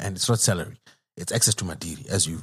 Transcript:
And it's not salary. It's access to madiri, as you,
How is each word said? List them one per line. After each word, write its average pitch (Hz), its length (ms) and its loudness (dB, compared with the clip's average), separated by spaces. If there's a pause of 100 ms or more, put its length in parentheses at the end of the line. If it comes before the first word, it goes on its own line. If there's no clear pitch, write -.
And 95 160 -4
it's - 140 0
not 113 100 4
salary. 95 400 0 (380)
It's 85 120 -6
access - 260 4
to - 100 -4
madiri, 80 420 -8
as 98 180 2
you, 80 160 -6